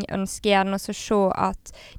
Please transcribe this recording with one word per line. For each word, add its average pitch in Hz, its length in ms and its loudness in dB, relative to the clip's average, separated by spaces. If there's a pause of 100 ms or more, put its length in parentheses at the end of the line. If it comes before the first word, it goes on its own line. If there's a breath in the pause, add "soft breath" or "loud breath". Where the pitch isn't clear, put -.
(120)
ønsker 196 400 0
gjerne 196 260 4
også 202 160 -6
å - 60 -10
se 208 200 2 (280)
at - 240 -10 (260 loud breath)